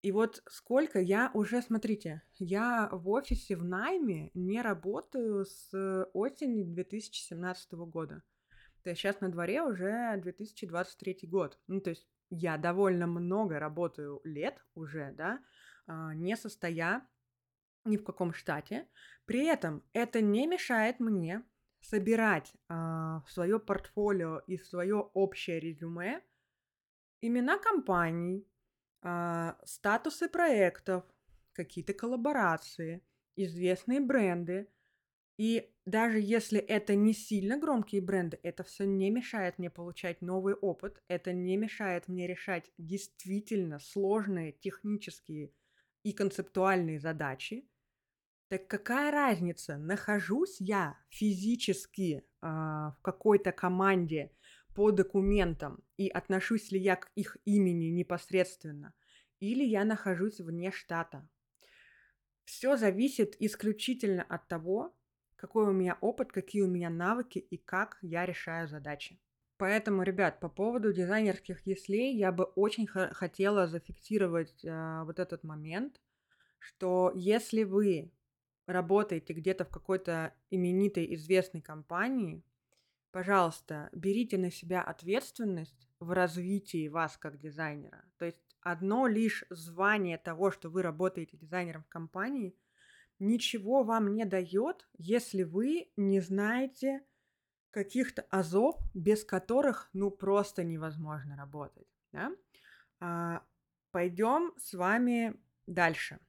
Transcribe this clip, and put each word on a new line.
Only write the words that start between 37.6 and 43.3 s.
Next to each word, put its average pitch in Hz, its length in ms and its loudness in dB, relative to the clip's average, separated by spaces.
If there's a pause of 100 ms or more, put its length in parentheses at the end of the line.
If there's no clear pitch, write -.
бренды, 180 420 0
это 175 200 -6
все - 220 -10
не 196 240 2
мешает 220 480 -2
мне 175 120 -6
получать 175 520 -8
новый 190 320 0
опыт, - 540 -4
это 180 240 -4
не 180 260 0
мешает 202 500 -4
мне 180 200 -4
решать 180 500 -6
действительно 185 1040 -4